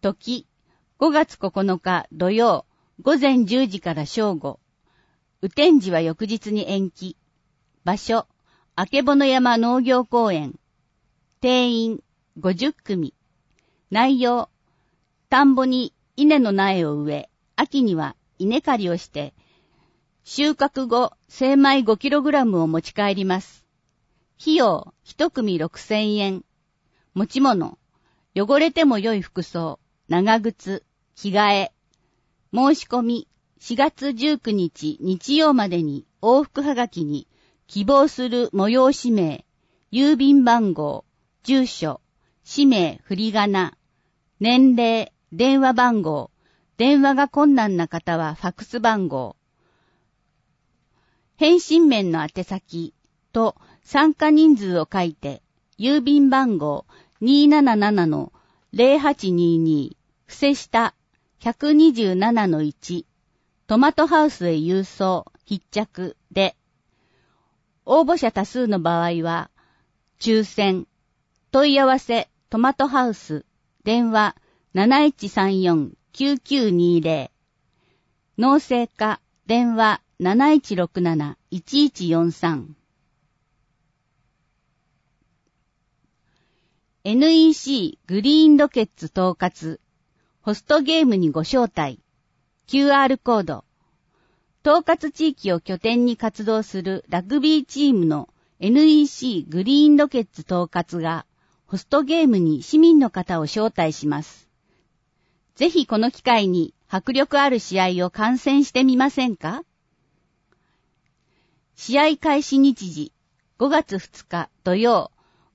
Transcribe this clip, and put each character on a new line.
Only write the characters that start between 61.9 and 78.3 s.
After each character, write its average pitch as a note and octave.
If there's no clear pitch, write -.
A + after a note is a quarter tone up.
十 G#3+
七 G#3+
の D#3+
一、 D#3
ト G#3+
マ C#4+
ト D#4
ハ D#4
ウ D4+
ス F3
へ E3
郵 F3
送、 F#3
必 -
着 F#3
で。 F#3+
応 D#4
募 D#4+
者 B3+
多 G3
数 B3
の G3+
場 E3+
合 E3+
は、 E3+
抽 A3
選。 G3
問 C#4
い C#4
合 C4+
わ C4
せ、 A#3
ト -
マ B3+
ト C#4
ハ B3+
ウ A3
ス、 -
電 A#3
話、 G#3
七 B3
一 C4+
三 F#3+
四 E3
九 C#4
九 B3+
二 F3
零。 D#3